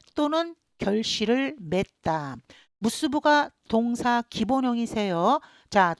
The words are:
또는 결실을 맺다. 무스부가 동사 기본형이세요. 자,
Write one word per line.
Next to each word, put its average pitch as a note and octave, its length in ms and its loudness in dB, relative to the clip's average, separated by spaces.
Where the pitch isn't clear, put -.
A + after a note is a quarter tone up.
또는 D#4+ 400 -2
결실을 A3+ 840 -2
맺다. D#3+ 760 -4
무스부가 D4 720 0
동사 A#3+ 600 0
기본형이세요. A3+ 1120 0
자, F3+ 280 4